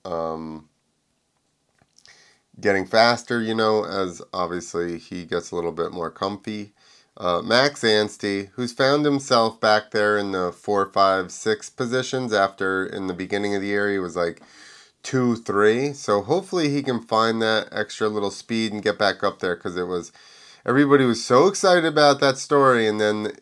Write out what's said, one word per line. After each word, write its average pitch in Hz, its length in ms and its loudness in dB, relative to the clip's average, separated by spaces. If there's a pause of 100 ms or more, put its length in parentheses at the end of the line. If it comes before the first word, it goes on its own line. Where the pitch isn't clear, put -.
um, 80 640 -8 (1900)
getting 98 280 0
faster, 117 520 2
you 110 140 -2
know, 110 320 2
as 90 340 -6 (140)
obviously 87 640 -6
he 90 280 -12
gets 82 260 -6
a 87 40 -8
little 85 160 -4
bit 82 200 -6
more 85 180 -8
comfy. 104 640 -8 (420)
Uh, 87 280 -2
Max 127 400 2
Anstey, 104 680 0
who's 123 200 -6
found 143 320 2
himself 135 540 0
back 107 320 2
there 104 260 2
in 101 140 -2
the 90 200 -2
four, 101 400 -2
five, 95 400 2
six - 380 -4
positions 127 640 -4
after 95 500 0
in 95 220 -8
the 92 80 -4
beginning 101 400 -4
of 98 80 -2
the 101 60 -6
year 101 240 -2
he 98 80 -2
was, 87 160 -8
like, 85 260 -4 (600)
two, 123 340 0
three. 113 560 2
So 139 280 0
hopefully 165 480 -2
he 143 140 -2
can 120 180 -2
find 113 400 0
that 110 300 0
extra 107 380 -4
little 104 200 -2
speed 113 440 -4
and 104 100 -6
get 104 160 0
back 98 240 0
up 98 160 -4
there, 90 160 -2
'cause 87 220 -8
it 90 100 -4
was, 87 240 -6 (540)
everybody 139 400 4
was 117 180 0
so 135 240 6
excited 180 380 4
about 147 340 4
that 135 180 2
story, 131 500 2
and 107 120 0
then 107 320 0 (100)